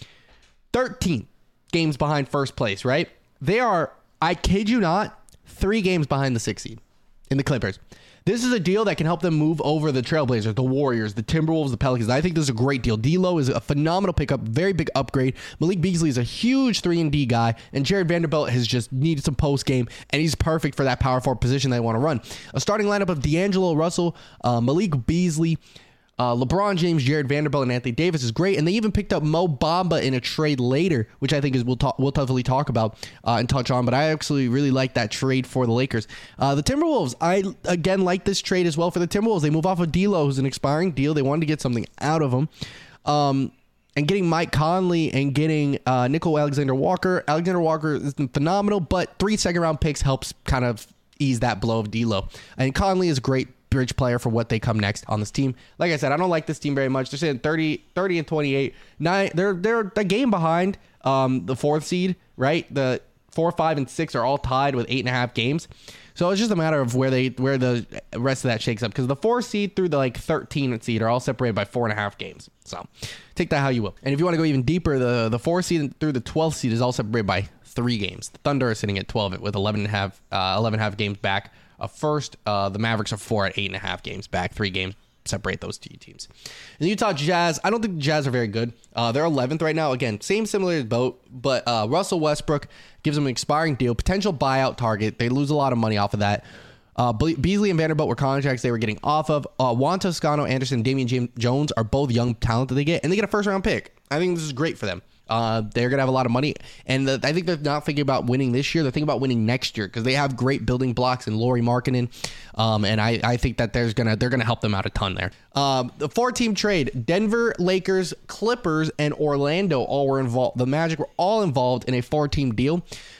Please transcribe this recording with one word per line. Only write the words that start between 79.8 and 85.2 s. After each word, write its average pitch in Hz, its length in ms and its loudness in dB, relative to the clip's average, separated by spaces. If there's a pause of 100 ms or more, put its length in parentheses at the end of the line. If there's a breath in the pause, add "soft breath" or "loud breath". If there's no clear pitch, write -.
and 101 60 -2
a 104 40 -4
half, 98 280 -2 (120)
uh, 95 260 0
eleven 110 220 0
and - 20 0
a - 40 0
half 101 120 -4
games 101 220 -2
back 98 340 -2 (260 soft breath)
of - 140 -8
first. 151 420 -2 (100)
Uh, 101 220 0
the 98 100 -4
Mavericks 110 360 -2
are 104 40 -6
four 101 280 -2
at 90 120 -4
eight 101 100 -2
and 92 100 -8
a - 20 -6
half 92 240 -6
games 95 240 -12
back, 90 260 -4
three 104 160 -2
games 95 260 -4 (280)